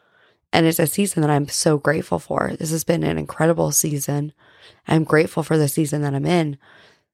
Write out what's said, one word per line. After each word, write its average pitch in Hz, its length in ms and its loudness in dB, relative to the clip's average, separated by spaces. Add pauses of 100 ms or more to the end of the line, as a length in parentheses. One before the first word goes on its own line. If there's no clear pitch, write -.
(520)
And 165 140 4
it's 165 140 2
a 160 80 2
season 196 340 -2
that 151 80 2
I'm 143 180 2
so 151 300 -2
grateful 151 420 -2
for. - 400 -4
This 156 120 -6
has 160 120 -4
been 165 200 0
an 160 140 -2
incredible 160 540 0
season. 147 640 -2 (540)
I'm 160 180 4
grateful 160 380 2
for 160 140 0
the 151 120 2
season 151 320 -2
that 143 120 -2
I'm 139 120 -2
in 156 320 0 (560)